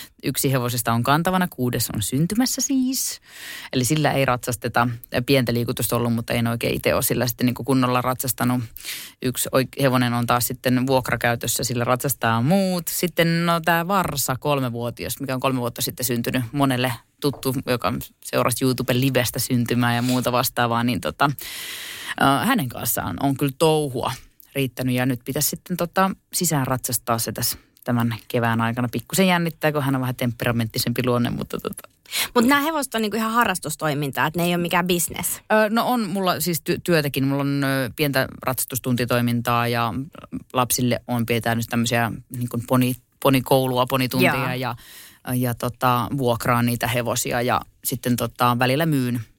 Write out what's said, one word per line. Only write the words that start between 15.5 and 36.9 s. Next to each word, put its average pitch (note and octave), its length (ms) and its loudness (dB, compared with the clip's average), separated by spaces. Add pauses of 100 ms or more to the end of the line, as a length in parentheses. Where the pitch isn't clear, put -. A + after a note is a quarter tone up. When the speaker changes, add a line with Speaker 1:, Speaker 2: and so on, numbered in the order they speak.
Speaker 1:
vuotta A#2+ 220 -4
sitten - 240 -4
syntynyt, B2+ 360 0 (100)
monelle C3 400 0 (280)
tuttu, C3+ 340 -2 (120)
joka A#2+ 260 0 (320)
seurasi B2+ 400 0
YouTuben B2+ 360 2
livestä B2+ 380 2
syntymää A#2+ 560 2
ja A#2+ 80 0
muuta B2+ 300 0
vastaavaa, A#2+ 520 0
niin A#2+ 160 -2
tota, C#3 300 0 (920)
äh, C#3 240 4
hänen G#3 220 0
kanssaan - 540 -4
on C#3 140 0
kyllä C#3 220 -2
touhua D3 540 2 (420)
riittänyt B2+ 400 -2
ja B2+ 120 2
nyt B2+ 180 0
pitäisi D3 240 -2
sitten - 280 -6
tota, F#3+ 340 0 (220)
sisään D3 340 0
ratsastaa B2 520 -2
se A2+ 140 -4
tässä - 260 -4 (260)
tämän A#2 300 0 (140)
kevään A#2 320 0
aikana. A#2 320 0
Pikkusen - 340 0
jännittää, E3+ 460 0
kun D3 100 0
hän C#3 120 0
on C3 60 0
vähän B2+ 160 -2
temperamenttisempi A#2+ 920 -2
luonne, A#2+ 240 2
mutta - 300 -6
tota. - 280 -10 (460)
Speaker 2:
Mut A#3+ 120 4
nää C#4+ 140 4
hevoset D4 340 -2
on A3+ 80 0
niinku G#3 140 -2
ihan A3 160 -2
harrastustoimintaa, D3+ 920 0
että E3 140 -2
ne E3+ 60 2
ei F3 80 2
oo F3 40 0
mikään F3 280 0
business? - 540 -2 (120)
Speaker 1:
Ö, G#3+ 180 4
no A3+ 180 0
on A3+ 200 0
mulla F3+ 320 0
siis E3+ 200 -2 (100)
ty-, D3 140 -2
työtäkin. C#3+ 420 2